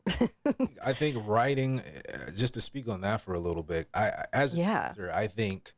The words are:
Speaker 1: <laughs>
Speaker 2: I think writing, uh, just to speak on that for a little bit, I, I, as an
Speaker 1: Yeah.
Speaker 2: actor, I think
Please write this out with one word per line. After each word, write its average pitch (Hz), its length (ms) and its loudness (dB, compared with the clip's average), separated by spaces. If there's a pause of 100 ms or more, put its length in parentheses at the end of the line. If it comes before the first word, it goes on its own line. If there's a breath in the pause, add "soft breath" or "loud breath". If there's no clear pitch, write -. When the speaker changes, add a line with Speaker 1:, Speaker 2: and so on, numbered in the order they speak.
Speaker 1:
<laughs> - 800 0
Speaker 2:
I 131 100 2
think 151 220 0 (100)
writing, 131 540 4
uh, 69 560 -10
just 120 180 2
to 117 60 -2
speak 127 280 -2
on 95 140 -4
that 104 200 2
for 92 120 -4
a 87 60 0
little 85 220 0
bit, 82 320 -2
I, 107 160 4
I, - 220 -6
as 143 220 2
an 170 60 2
Speaker 1:
Yeah. 175 340 0
Speaker 2:
actor, 90 180 -8
I 101 140 2
think 98 520 -2